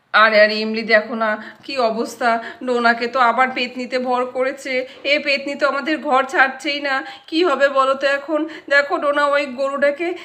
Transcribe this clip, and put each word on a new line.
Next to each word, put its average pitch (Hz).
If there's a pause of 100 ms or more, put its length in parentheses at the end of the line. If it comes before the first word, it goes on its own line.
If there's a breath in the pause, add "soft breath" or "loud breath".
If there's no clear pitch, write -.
(120)
আরে, 214
আরে, 214
ইমলি, 220
দেখো 220
না 214 (220 loud breath)
কি 277
অবস্থা। 233 (220 loud breath)
ডোনাকে 240
তো 247
আবার 247
পেতনিতে 254
ভর 254
করেছে। 262 (160 loud breath)
এ 294
পেতনি 285
তো 285
আমাদের 277
ঘর 262
ছাড়ছেই 285
না। 277 (220 loud breath)
কি 339
হবে 277
বলো 269
তো 277
এখন? 294 (220 loud breath)
দেখো, 285
ডোনা 294
ওই 285
গরুটাকে 277 (100)